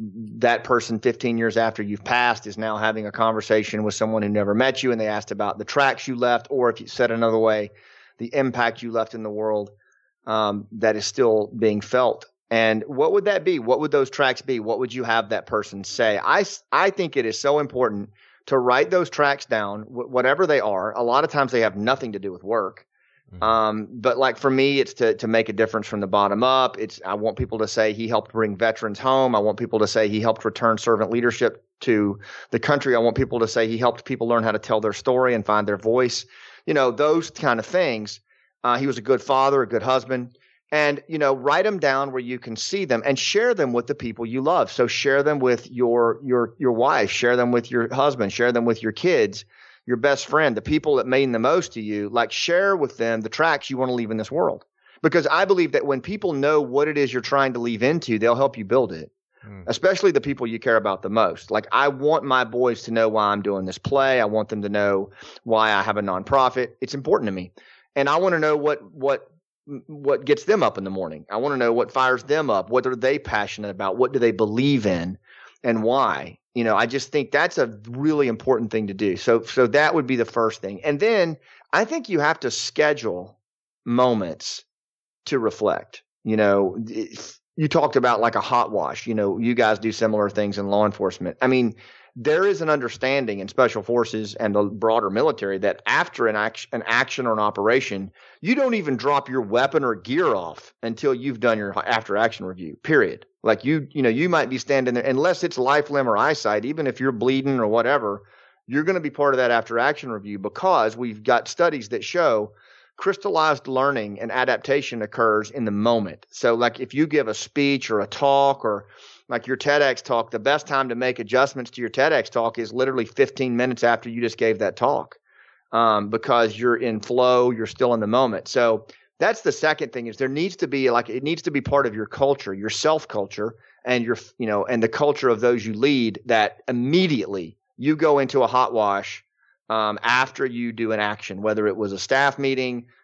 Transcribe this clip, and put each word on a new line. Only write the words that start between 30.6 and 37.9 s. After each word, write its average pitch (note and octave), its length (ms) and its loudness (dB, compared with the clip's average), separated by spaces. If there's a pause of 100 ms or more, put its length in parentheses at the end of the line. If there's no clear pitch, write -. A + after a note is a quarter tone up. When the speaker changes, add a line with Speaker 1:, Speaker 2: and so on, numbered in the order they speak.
Speaker 1:
servant G#2+ 320 2
leadership A#2+ 560 0 (160)
to G#2 380 2 (320)
the B2 80 0
country. C#3 360 2
I A#2 40 4
want A2+ 160 2
people B2 240 -2
to A2+ 80 2
say A2+ 200 0
he A2+ 120 -4
helped A#2+ 260 0
people A#2+ 220 -4
learn A#2 160 2
how A2+ 80 0
to G#2 80 0
tell A2 220 -2
their G#2 120 0
story B2+ 400 0
and G#2+ 100 -2
find G#2+ 240 0
their G2+ 100 -2
voice. A#2 500 0 (400)
You D#3+ 80 0
know, C3 160 2
those D#3 400 0
kind B2 280 -2
of A2 60 -4
things. B2 540 -2 (440)